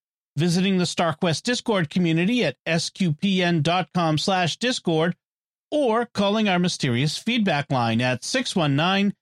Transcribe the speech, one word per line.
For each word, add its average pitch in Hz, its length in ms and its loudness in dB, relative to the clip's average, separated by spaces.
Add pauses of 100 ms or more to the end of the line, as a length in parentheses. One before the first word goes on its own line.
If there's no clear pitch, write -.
(360)
visiting 180 420 2
the 180 60 2
StarQuest 165 600 -2
Discord 214 460 -2
community 180 540 0
at 143 220 -4
S 165 240 -2
Q 175 240 -2
P 190 280 0
N 175 200 2
dot 170 320 0
com 160 240 0
slash 180 400 -2
discord, 175 580 -2 (560)
or 240 340 0
calling 208 440 0
our 180 100 2
mysterious 147 580 0
feedback 196 540 -2
line 117 300 0
at 127 240 -2
six - 320 -4
one 147 180 2
nine, 190 460 0